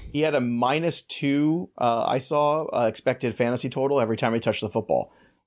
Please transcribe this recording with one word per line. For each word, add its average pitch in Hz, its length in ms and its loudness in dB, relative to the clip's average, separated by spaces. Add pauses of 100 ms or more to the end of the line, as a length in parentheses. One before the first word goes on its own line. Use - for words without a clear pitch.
(120)
He 143 80 -2
had 151 160 2
a 135 40 0
minus 127 600 0
two, 151 760 0
uh, 117 280 2
I 127 140 0
saw, 147 460 0
uh, 120 200 0
expected 117 480 -2
fantasy 123 340 0
total 139 320 0
every 113 160 2
time 113 180 2
he 117 40 2
touched 110 220 0
the 107 100 -4
football. 80 400 0 (360)